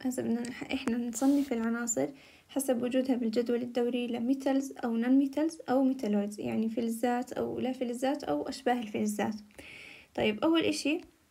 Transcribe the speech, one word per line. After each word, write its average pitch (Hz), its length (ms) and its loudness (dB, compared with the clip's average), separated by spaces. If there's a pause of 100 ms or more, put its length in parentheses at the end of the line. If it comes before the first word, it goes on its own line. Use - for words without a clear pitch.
هسه 254 200 -2
بدنا 233 260 0
نح-، - 240 -8
إحنا 254 260 -2
نصنف 269 540 2
العناصر 233 540 0 (420)
حسب 254 340 0
وجودها 254 340 2
بالجدول 233 460 0
الدوري 240 440 0
لميتالز 269 640 0 (120)
أو 233 120 0
نون 254 220 6
ميتالز 294 400 2 (100)
أو 262 160 4
ميتالويدز، 208 560 0
يعني 226 300 0
فلزات 233 600 -2
أو - 280 -4
لا 247 120 -2
فلزات 262 520 -2
أو 294 240 -2
أشباه 247 320 0
الفلزات. 214 540 -2 (800)
طيب، 220 300 0
أول 330 160 6
إشي 302 400 0 (300)